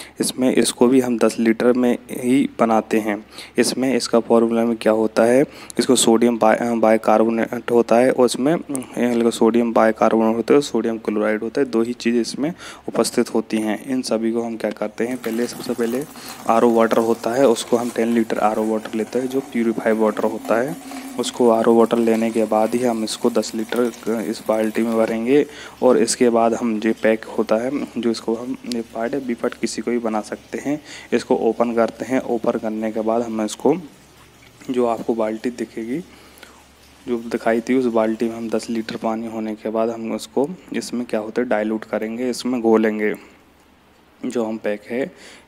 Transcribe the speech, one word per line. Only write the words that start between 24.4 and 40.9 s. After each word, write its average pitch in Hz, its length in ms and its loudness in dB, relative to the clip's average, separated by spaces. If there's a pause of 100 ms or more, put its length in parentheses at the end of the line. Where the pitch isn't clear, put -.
बाल्टी 110 340 0
में 113 160 0
भरेंगे 113 480 2 (380)
और 127 140 6
इसके 120 320 2
बाद 117 240 4
हम 113 260 -2
जो 110 140 0 (100)
pack 110 200 2
होता 110 320 -2
है, 123 460 -4
जो 117 100 0
इसको 113 240 -4
हम, 123 220 -10 (160)
ये 117 80 -4
पार्ट 113 320 -6
है, 135 140 -6
बी 120 60 -4
पार्ट 120 200 -4
किसी - 280 -8
को 113 100 -4
भी 120 80 -2
बना 110 220 -4
सकते - 360 -12
हैं। 143 240 -4 (320)
इसको 120 220 2
open 113 400 0
करते 113 300 0
हैं, 127 160 -2
Open 117 380 -2
करने 110 320 -4
के 113 100 -4
बाद 113 200 0
हम 113 200 -4
इसको, 123 340 0 (920)
जो 123 160 0
आपको 117 300 -2
बाल्टी 110 340 -4
दिखेगी, 117 500 -8 (1080)
जो 120 100 -2
दिखाई 117 440 -2
थी, 127 140 0
उस 131 100 2
बाल्टी 113 440 0
में 113 60 -10
हम 117 140 -8
दस 110 200 -4
लीटर 113 260 -6
पानी 113 320 -4
होने 110 280 -8
के 110 140 -8
बाद 113 200 0
हम 113 220 -6
उसको, 123 380 -4 (240)
इसमें 117 320 -6